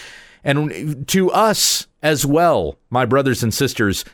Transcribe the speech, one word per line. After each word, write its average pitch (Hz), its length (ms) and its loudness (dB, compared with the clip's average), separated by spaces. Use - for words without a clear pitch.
And 143 640 -4
to 185 240 2
us - 560 0
as 151 240 0
well, 139 520 2
my 127 140 0
brothers 131 400 0
and 113 100 0
sisters, 110 600 -2